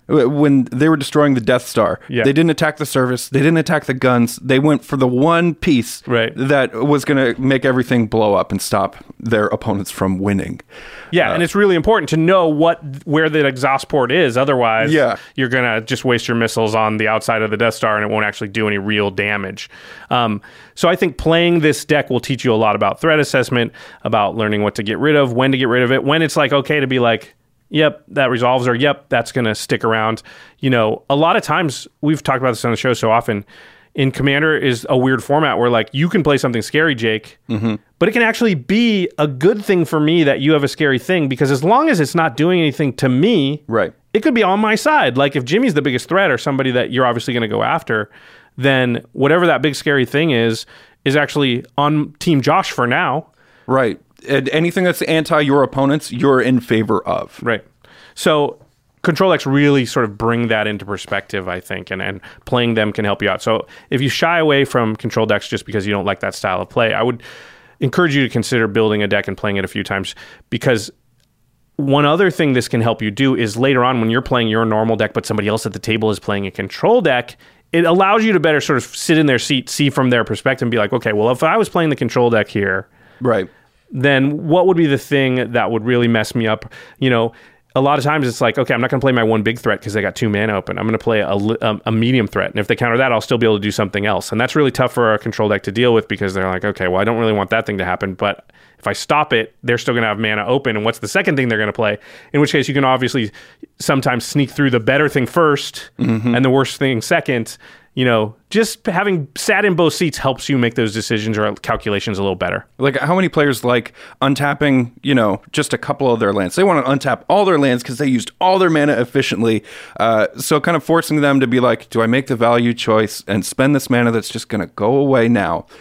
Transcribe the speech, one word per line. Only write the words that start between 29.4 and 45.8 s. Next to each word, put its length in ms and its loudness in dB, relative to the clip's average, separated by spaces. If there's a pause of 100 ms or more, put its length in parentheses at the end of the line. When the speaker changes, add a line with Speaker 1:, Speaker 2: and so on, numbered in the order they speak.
Speaker 2:
stick 300 -4
around." 380 0 (380)
You 100 0
know, 400 0
a 60 2
lot 200 2
of 60 0
times, 440 -2 (140)
we've 220 0
talked 160 0
about 120 0
this 140 -6
on 60 0
the 60 0
show 180 0
so 160 0
often, 340 0 (500)
in 160 0
Commander 460 0
is 320 -2
a 80 2
weird 260 2
format 360 0
where, 100 2
like, 240 0
you 160 0
can 140 0
play 160 2
something 240 -2
scary, 320 0
Jake, 440 -4 (120)
Speaker 1:
Mm-hmm. 240 -2 (240)
Speaker 2:
but 100 2
it 40 -2
can 100 2
actually 320 2
be 540 0 (100)
a 80 2
good 380 0
thing 200 2
for 160 -2
me 240 2
that 160 0
you 120 2
have 120 2
a 40 0
scary 300 0
thing, 300 -2
because 220 0
as 120 0
long 280 2
as 100 2
it's 140 -2
not 220 0
doing 240 2
anything 340 0
to 160 0
me, 560 2
Speaker 1:
Right. 260 0 (220)
Speaker 2:
it 60 2
could 140 2
be 80 2
on 180 2
my 160 2
side. 420 2
Like, 180 2
if 80 -2
Jimmy's 300 0
the 80 0